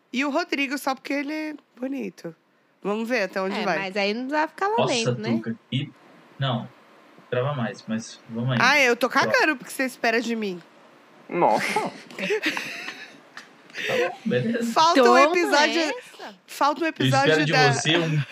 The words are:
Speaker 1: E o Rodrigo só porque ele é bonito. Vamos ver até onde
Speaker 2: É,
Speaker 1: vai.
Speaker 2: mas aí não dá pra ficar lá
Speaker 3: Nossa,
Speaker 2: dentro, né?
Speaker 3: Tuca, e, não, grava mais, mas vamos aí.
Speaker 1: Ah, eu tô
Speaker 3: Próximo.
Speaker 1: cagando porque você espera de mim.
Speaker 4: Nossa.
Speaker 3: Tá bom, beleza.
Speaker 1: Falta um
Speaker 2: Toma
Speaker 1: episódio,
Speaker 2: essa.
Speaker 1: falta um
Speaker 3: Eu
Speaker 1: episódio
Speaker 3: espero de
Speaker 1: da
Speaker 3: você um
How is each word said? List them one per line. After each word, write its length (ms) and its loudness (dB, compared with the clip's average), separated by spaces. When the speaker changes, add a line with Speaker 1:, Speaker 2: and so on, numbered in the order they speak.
Speaker 1:
E 120 0
o 60 -2
Rodrigo 460 -2
só 180 -4
porque 180 -8
ele 200 -4
é 220 -8
bonito. 560 -10
Vamos 260 -4
ver 140 0
até 180 -4
onde 180 -2
Speaker 2:
É, 60 -2
Speaker 1:
vai. 140 0
Speaker 2:
mas 180 -6
aí 180 0
não 140 -8
dá 180 0
pra 20 -8
ficar 200 -4
lá 100 0
Speaker 3:
Nossa, 160 2
Speaker 2:
dentro, 280 0
né? 140 -4
Speaker 3:
Tuca, 200 -6
e, 180 -4
não, 300 -4
grava 240 -2
mais, 340 -4
mas 400 -6
vamos 240 -2
aí. 80 0
Speaker 1:
Ah, 200 6
eu 160 6
tô 120 0
Speaker 3:
Próximo. 240 2
Speaker 1:
cagando 240 2
porque 160 -16
você 120 -2
espera 360 0
de 160 -4
mim. 240 -4
Speaker 4:
Nossa. 380 2
Speaker 3:
Tá 120 -2
bom, 260 -2
beleza. 480 0
Speaker 1:
Falta 300 6
um 20 8
Speaker 2:
Toma 200 8
Speaker 1:
episódio, 560 4
Speaker 2:
essa. 540 -6
Speaker 1:
falta 340 0
um 40 -2
Speaker 3:
Eu 40 0
Speaker 1:
episódio 400 2
Speaker 3:
espero 180 4
de 60 -2
Speaker 1:
da 200 4
Speaker 3:
você 260 0
um 340 0